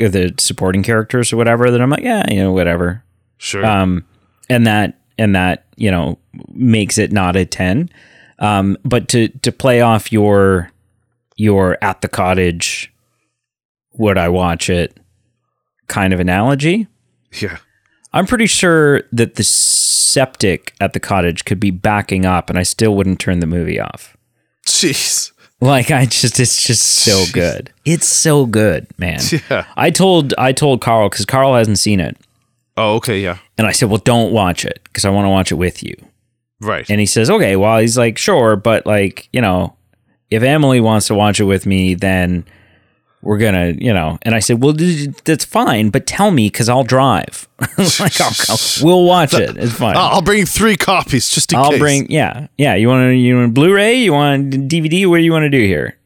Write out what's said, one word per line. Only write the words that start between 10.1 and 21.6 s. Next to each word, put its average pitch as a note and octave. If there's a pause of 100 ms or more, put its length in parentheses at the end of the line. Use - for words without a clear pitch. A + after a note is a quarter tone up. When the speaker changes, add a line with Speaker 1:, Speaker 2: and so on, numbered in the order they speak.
Speaker 1:
your, G2 (640)
your G2
at G2
the G#2
cottage, F2+ (1000)
would G#2
I F2
watch F2
it F2 (920)
kind F#2+
of F2+
analogy? C#3 (540)
Speaker 2:
Yeah. F2 (560)
Speaker 1:
I'm F3+
pretty A3
sure D#3 (100)
that A#2
the A2
septic -
at G2
the E3
cottage F2
could G2
be G2+